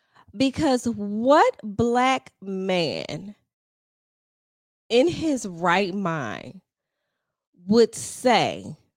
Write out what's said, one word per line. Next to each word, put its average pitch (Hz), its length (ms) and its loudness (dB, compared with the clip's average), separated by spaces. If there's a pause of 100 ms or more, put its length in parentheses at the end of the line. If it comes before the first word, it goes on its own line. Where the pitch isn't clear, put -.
(360)
Because 269 500 0
what 233 760 2
black 240 720 0 (100)
man 190 920 -4 (1600)
in 254 180 4
his 294 380 -2
right 175 480 0
mind 165 680 -6 (1040)
would 220 280 4
say 151 840 -2 (200)